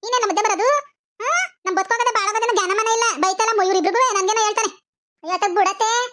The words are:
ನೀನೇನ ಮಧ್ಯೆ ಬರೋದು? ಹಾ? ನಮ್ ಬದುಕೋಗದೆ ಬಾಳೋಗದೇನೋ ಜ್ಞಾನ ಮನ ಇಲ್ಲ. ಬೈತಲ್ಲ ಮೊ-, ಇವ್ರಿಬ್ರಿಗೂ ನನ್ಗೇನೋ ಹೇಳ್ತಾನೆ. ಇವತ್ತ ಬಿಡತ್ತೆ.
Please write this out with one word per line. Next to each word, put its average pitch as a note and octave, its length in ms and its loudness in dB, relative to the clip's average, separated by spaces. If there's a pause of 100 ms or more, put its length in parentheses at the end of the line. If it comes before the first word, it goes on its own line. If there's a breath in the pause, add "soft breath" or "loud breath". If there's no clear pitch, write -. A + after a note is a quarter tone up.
ನೀನೇನ B4 240 0
ಮಧ್ಯೆ G4 180 0
ಬರೋದು? G#4 220 0 (520)
ಹಾ? A#4 100 -4 (340)
ನಮ್ F#4+ 120 -4
ಬದುಕೋಗದೆ A4+ 400 0
ಬಾಳೋಗದೇನೋ A4 380 0
ಜ್ಞಾನ F#4 240 0
ಮನ A4 160 0
ಇಲ್ಲ. A4+ 120 0 (120)
ಬೈತಲ್ಲ F#4+ 380 0
ಮೊ-, F#4+ 120 2
ಇವ್ರಿಬ್ರಿಗೂ F#4+ 360 2 (100)
ನನ್ಗೇನೋ G4+ 300 0
ಹೇಳ್ತಾನೆ. G#4+ 280 -2 (520)
ಇವತ್ತ F4 220 -2 (100)
ಬಿಡತ್ತೆ. G4+ 360 2 (220)